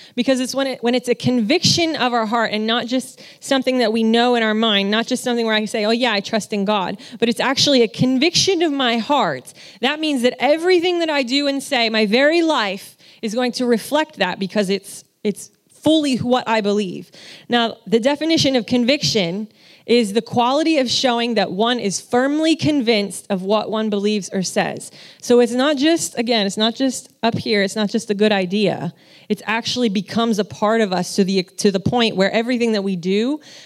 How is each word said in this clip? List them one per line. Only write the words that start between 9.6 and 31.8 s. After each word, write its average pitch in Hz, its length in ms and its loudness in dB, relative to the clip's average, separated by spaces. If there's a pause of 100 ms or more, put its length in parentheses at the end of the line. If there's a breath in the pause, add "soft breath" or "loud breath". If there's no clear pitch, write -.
That 294 180 0
means 294 220 0
that 247 200 2
everything 339 580 2
that 320 100 -2
I 285 140 0
do 277 220 -2
and 277 160 -2
say, 233 280 0
my 220 160 2
very 277 340 4
life 233 560 -2 (240 loud breath)
is 208 140 -6
going 247 180 -2
to 254 140 -4
reflect 277 500 0
that, 180 220 -2
because 196 320 -2
it's, - 340 -6 (180)
it's - 280 -6 (180)
fully 294 480 0
what 247 320 -2
I 220 140 2
believe. 202 480 -2 (400 loud breath)
Now, 233 260 0 (100)
the 208 140 2
definition 285 560 2
of 226 80 0
conviction 226 840 0 (380 soft breath)
is 220 280 2
the 220 80 2
quality 277 560 2
of 254 100 0
showing 233 460 0
that 196 180 0
one 226 260 0
is 196 220 -4
firmly 294 560 2
convinced 226 720 0
of 185 140 -2
what 208 280 0
one 220 200 -2
believes 202 420 -2
or 190 100 -2
says. 165 480 -4 (300 loud breath)
So 240 200 4
it's 233 120 2
not 269 240 0
just, 320 420 0
again, 226 280 0
it's 196 100 -4
not 220 180 0
just - 380 -4 (100)
up 226 140 0
here, 208 260 0
it's 190 140 -2
not 214 140 0
just 226 180 -2
a 208 60 -2
good 214 180 2
idea. 185 640 0 (340 soft breath)
It 208 160 -2
actually 226 460 -2
becomes 214 480 0
a 208 80 0
part 220 340 0
of 190 140 0
us 175 220 -4
to 196 80 4
the, 190 180 0 (160)
to 208 120 2
the 190 100 0